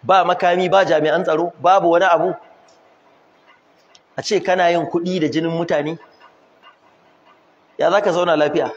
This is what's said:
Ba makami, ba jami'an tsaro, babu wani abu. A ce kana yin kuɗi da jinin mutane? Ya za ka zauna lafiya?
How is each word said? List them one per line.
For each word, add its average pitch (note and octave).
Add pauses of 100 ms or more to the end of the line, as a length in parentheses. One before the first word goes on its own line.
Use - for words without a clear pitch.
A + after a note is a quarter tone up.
Ba F#3
makami, F3+
ba F#3+
jami'an D#3
tsaro, E3+
babu F3
wani E3+
abu. E3+ (1800)
A C3
ce G3
kana F3+
yin E3+
kuɗi F3
da D#3
jinin E3
mutane? E3 (1800)
Ya D#3
za G3+
ka G3+
zauna E3+
lafiya? D3